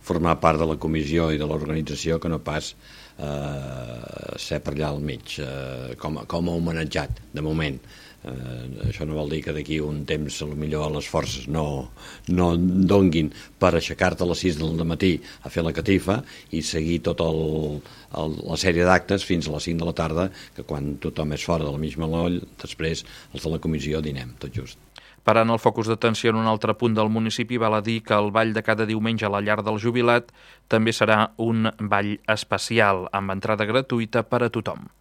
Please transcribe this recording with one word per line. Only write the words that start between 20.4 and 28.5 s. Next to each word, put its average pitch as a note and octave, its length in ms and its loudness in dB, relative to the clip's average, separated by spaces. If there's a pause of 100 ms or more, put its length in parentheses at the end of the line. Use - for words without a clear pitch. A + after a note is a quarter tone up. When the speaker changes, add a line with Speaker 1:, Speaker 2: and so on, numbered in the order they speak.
Speaker 1:
que - 100 -12
quan D2 380 -4
tothom D2+ 340 -4
és - 80 -8
fora D#2+ 220 0
del C#2+ 100 -4
mig D2+ 240 -6
meloll, E2+ 400 0 (160)
després - 480 -6 (300)
els - 100 -10
de D#2+ 80 -2
la D#2+ 80 -4
comissió D#2 400 -2
dinem, C2 400 -8
tot B1+ 140 -12
just. B1+ 260 -10 (460)
Speaker 2:
Parant A2+ 240 6
el A2+ 80 2
focus A2 320 0
d'atenció A2+ 400 2
en A2 80 2
un A2+ 80 2
altre A2 320 2
punt A2+ 160 2
del A2 160 4
municipi, A2+ 480 -2
val A2 160 2
a G#2+ 80 2
dir A2+ 160 0
que A2 160 2
el G#2 160 2
ball A2+ 240 2